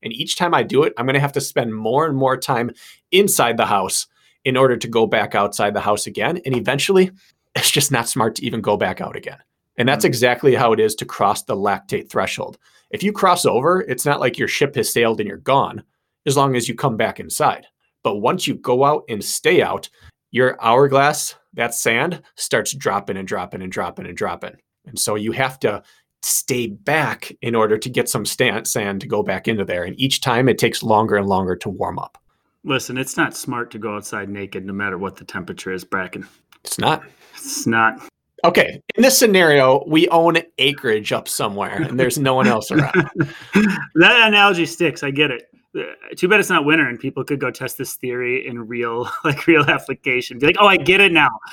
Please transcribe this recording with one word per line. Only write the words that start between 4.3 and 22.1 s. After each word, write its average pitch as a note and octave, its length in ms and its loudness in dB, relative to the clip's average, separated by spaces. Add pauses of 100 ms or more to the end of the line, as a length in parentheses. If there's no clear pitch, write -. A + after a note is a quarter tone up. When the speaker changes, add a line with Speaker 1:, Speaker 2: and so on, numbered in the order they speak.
Speaker 1:
in B2+ 120 0
order B2+ 200 4
to A2+ 120 -6
go A2+ 180 2
back G#2+ 280 0
outside G#2 400 0
the G2+ 60 -2
house G#2 260 0
again. A2 380 -4
And C3 120 -2
eventually, C#3+ 540 2 (460)
it's - 140 0
just C#3 220 0
not A#2 160 0
smart A2+ 280 -2
to C3 100 -8
even A2+ 140 -6
go G#2 160 0
back F#2+ 240 -2
out - 160 -10
again. - 220 -14 (380)
And A#2+ 120 2
that's C#3 160 4
Speaker 2:
Mm-hmm. F3 60 6
Speaker 1:
exactly B2 440 4
how A2+ 180 4
it G#2+ 80 2
is G#2+ 160 2
to - 80 -8
cross - 380 -2
the - 140 -6
lactate G2 540 -4
threshold. - 480 -6 (320)
If - 120 -8
you G#3 100 0
cross F3+ 320 2
over, C#3 380 2
it's C#3 240 -6
not D3 140 0
like B2+ 180 -2
your A#2 100 -2
ship C#3+ 280 -2
has - 160 -2
sailed A2+ 280 2
and G#2 80 -6
you're G2 100 -10
gone, B2+ 440 0 (440)
as C#3 100 2
long C#3 200 4
as A#2 120 -2
you A#2 60 -6
come A#2 220 -2
back G#2+ 240 -2
inside. G#2 460 -2 (360)
But G#2+ 140 -2
once F#3 320 -2
you B2 60 -2
go C3 300 0
out D3+ 240 2
and G#2+ 140 -6
stay D#3 400 2
out, F#2+ 260 -4 (440)
your B2+ 300 2
hourglass, C3+ 720 2 (200)
that A#2+ 200 -4
sand, C#3 480 -2 (140)